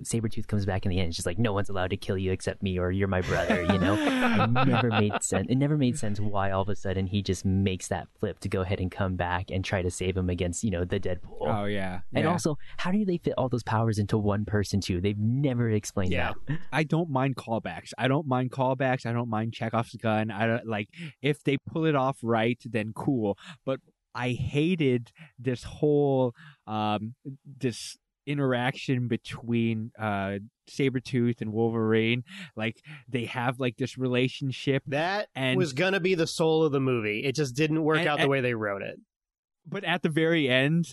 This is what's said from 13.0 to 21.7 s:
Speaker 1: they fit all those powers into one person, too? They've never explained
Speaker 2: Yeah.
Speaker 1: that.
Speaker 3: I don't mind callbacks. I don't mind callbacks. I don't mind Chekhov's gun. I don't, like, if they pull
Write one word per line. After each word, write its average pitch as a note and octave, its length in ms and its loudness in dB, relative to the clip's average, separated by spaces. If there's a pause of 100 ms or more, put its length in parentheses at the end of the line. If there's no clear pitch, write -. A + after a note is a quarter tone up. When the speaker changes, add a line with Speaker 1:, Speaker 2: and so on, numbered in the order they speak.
Speaker 1:
they F3+ 140 0
fit - 180 -2
all C3 120 0
those A#2+ 140 0
powers A2+ 360 2
into G#2 200 2
one G#2 260 2
person, G2+ 360 0
too? F2+ 200 -2
They've G2+ 180 0
never A#2+ 520 2
explained A2 420 0
Speaker 2:
Yeah. A#2+ 200 0 (140)
Speaker 1:
that. D3+ 120 -2 (140)
Speaker 3:
I D3+ 120 2
don't D#3+ 260 0
mind C3+ 260 0
callbacks. F#2+ 640 -6
I A2+ 100 2
don't C#3+ 180 2
mind B2+ 260 2
callbacks. C3 540 0
I A#2 60 -2
don't A#2+ 180 0
mind A2 240 -2
Chekhov's A#2 420 -4
gun. A2 340 0
I G#2+ 160 -2
don't, A2+ 200 0
like, G#2+ 220 -4 (340)
if C#3+ 200 0
they C#3 160 2
pull - 260 -4